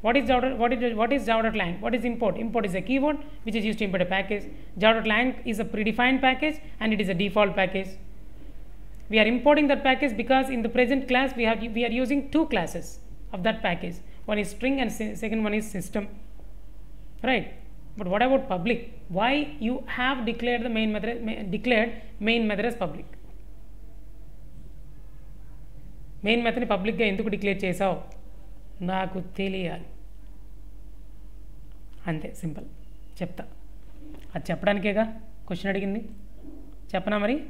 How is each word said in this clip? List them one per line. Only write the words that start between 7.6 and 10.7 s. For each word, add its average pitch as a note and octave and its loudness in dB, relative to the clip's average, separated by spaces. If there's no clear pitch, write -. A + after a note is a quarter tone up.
We G#3+ 4
are G#3 8
importing C#4+ 6
that C4+ 4
package C4 4
because C4 4
in A#3+ -2
the A3+ 0
present B3 4